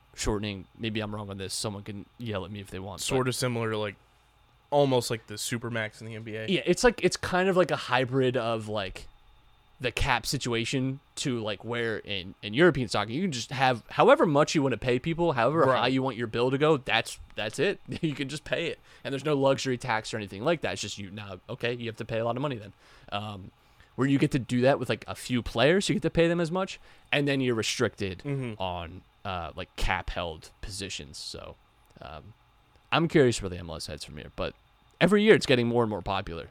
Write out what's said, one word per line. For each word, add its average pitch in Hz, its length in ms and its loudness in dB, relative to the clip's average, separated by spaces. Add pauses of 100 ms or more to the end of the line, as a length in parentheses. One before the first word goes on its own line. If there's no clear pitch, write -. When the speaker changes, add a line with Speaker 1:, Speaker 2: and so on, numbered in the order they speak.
(160)
Speaker 1:
shortening, 101 500 -2 (120)
maybe 110 240 -4
I'm 104 120 -6
wrong 104 160 -10
on 98 80 -10
this. 95 160 -10
Someone 101 300 -6
can 101 240 -12 (100)
yell 104 280 -6
at 101 60 -12
me 104 80 -10
if 95 120 -16
they 92 80 -10
want, 95 220 -12
Speaker 2:
Sort 131 240 0
Speaker 1:
but 127 40 0
Speaker 2:
of 120 60 -2
similar 117 340 -2
to, 110 80 -2
like, 104 180 -4 (760)
almost 135 400 4
like 110 160 -6
the 107 80 -12
Supermax 117 680 -4
in 110 60 -14
the 113 80 -12
N 110 80 -12
B 107 120 -10
A. 110 120 -8
Speaker 1:
Yeah, 170 180 2
it's 175 180 2
like, 240 200 6
it's - 120 4
kind 180 320 0
of 185 80 4
like 170 140 6
a 151 60 0
hybrid 127 600 2
of, 113 320 -2
like, 101 400 -6 (720)
the 123 120 -2
cap 123 340 2
situation 131 720 -2 (180)
to, 120 240 -2
like, 104 220 -6
where 117 360 -2
in, 95 420 -8
in 104 140 -6
European 139 320 6
soccer, 107 240 -2
you 143 100 -4
can 190 100 -2
just 120 200 -8
have 127 400 2
however 233 340 8
much 156 300 4
you 143 80 4
wanna 123 140 0
pay 123 200 2
people, 165 360 0
however 135 320 4
Speaker 2:
Right. 127 160 4
Speaker 1:
high 120 80 2
you 131 120 2
want 131 160 -2
your 120 80 -4
bill 117 240 2
to 135 80 0
go, 151 200 4
that's, 117 420 0 (160)
that's 107 240 -6
it. 185 200 0 (120)
<laughs> - 100 -8
You 151 140 -2
can 139 140 -6
just 147 160 -10
pay 156 220 -2
it. - 120 -8 (240)
And 127 100 -4
there's 131 120 -6
no 151 100 2
luxury 135 420 2
tax 113 340 -4
or 117 60 -4
anything 101 260 -8
like 165 180 0
that. 95 120 -2
It's 104 80 -6
just - 160 -8
you 98 140 -12
now, 101 280 -12 (100)
okay, 120 240 -4
you 120 120 -8
have 110 120 -8
to 113 80 -8
pay 117 120 -4
a 113 80 0
lot 117 100 0
of 131 60 -4
money 143 140 -4
then. 104 180 -14 (380)
Um, 101 400 -8 (440)
where 127 120 0
you 139 100 4
get 143 140 2
to 147 80 0
do 123 220 0
that 131 180 4
with, 120 100 -6
like, 113 180 -2
a 95 80 -8
few 123 280 -4
players, 151 440 4
you - 80 2
get 214 60 -4
to 240 80 0
pay 170 180 4
them 170 140 2
as 160 100 -2
much, 185 280 -4 (320)
and 143 160 2
then 139 140 0
you're 123 140 2
restricted 101 680 -2
Speaker 2:
Mm-hmm. 135 360 -6
Speaker 1:
on, 90 400 -6 (220)
uh, 87 320 -6
like, 90 200 -12
cap-held 87 760 -2 (120)
positions. 90 560 -10
So, - 380 -12 (460)
um, 80 320 -16 (580)
I'm 156 160 2
curious 127 340 6
where 98 80 -6
the 87 80 -10
M 87 120 -12
L 78 60 -10
S - 120 -10
heads 78 160 -10
from - 140 -14
here, - 180 -14
but 87 180 -6 (460)
every 202 240 6
year 214 120 10
it's 135 100 2
getting 120 220 4
more 120 160 4
and 110 60 0
more 101 120 -4
popular. 95 500 -4